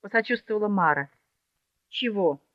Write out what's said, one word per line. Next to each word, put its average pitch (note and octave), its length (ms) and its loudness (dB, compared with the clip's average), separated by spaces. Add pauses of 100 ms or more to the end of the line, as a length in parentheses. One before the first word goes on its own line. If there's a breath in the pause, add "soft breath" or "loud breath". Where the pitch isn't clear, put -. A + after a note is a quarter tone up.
Посочувствовала A3 640 -2
Мара. D#3 420 2 (760)
Чего? G3 520 -2 (140)